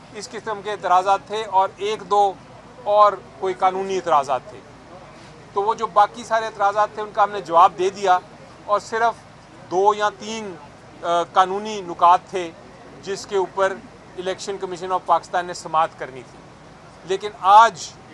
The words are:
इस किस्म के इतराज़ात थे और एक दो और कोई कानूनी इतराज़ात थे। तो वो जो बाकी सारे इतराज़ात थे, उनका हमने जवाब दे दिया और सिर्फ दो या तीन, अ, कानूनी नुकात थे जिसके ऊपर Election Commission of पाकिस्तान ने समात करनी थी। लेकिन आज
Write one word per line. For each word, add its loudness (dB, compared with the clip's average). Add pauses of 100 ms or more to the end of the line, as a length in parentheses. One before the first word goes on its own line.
(160)
इस -12
किस्म -8
के -8
इतराज़ात 2
थे -6
और -2
एक -6
दो 0 (500)
और 4 (180)
कोई -2
कानूनी -2
इतराज़ात 0
थे। -20 (960)
तो -2
वो 0
जो -4
बाकी 0
सारे -2
इतराज़ात 0
थे, -6
उनका -2
हमने -2
जवाब 4
दे -2
दिया 0 (480)
और 0
सिर्फ -2 (540)
दो 2
या -2
तीन, -10
अ, -18 (460)
कानूनी 0
नुकात 4 (140)
थे -6 (500)
जिसके -6
ऊपर -2 (400)
Election -8
Commission -8
of -2
पाकिस्तान 0
ने -10
समात -4
करनी -14
थी। -20 (720)
लेकिन -6
आज 6 (200)